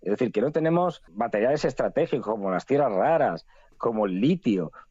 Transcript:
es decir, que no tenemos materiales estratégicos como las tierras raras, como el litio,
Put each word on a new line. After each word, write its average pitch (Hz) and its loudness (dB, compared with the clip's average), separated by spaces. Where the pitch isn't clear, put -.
es - -6
decir, 107 -2
que - 0
no 143 0
tenemos 165 0
materiales 117 0
estratégicos 131 -2
como 107 -2
las - -2
tierras 143 2
raras, 117 0
como 110 0
el 92 -2
litio, 113 0